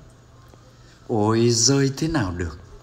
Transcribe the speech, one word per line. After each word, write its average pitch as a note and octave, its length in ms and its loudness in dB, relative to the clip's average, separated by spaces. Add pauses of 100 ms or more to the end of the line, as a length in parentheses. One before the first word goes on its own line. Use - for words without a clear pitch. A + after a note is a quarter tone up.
(1080)
Ôi, A2+ 440 2
rơi C3+ 460 2
thế D#3+ 120 -2
nào A2+ 280 -2
được, F2 220 -8 (240)